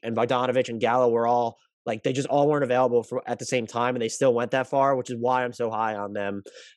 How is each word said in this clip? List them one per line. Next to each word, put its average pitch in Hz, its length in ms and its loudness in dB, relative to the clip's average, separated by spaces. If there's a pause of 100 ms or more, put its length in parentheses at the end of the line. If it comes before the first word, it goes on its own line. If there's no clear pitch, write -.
and 113 140 -4
Bogdanovich 123 520 0
and 113 120 -6
Gallo 120 280 4
were 117 180 2
all, 120 300 0 (280)
like, 113 180 -6
they 131 100 0
just 131 140 -2
all 143 200 4
weren't 147 160 2
available 123 400 2
for, 123 240 -8
at 120 120 -6
the 127 60 -10
same 123 200 -2
time, 120 300 -2
and 120 60 -4
they 113 80 -2
still 127 240 2
went 117 180 -2
that 131 180 0
far, 139 260 2
which 127 140 -6
is 123 100 -8
why 127 240 0
I'm 120 100 -6
so 113 180 -4
high 110 240 -2
on 101 180 -8
them. 101 300 -4 (340)